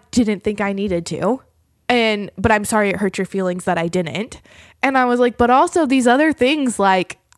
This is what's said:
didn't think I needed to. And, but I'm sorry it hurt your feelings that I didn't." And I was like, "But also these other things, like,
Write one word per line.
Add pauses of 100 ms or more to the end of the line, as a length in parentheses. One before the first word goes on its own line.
(120)
didn't
think
I
needed
to. (480)
And,
but
I'm
sorry
it
hurt
your
feelings
that
I
didn't." (420)
And
I
was
like,
"But
also
these
other
things,
like, (200)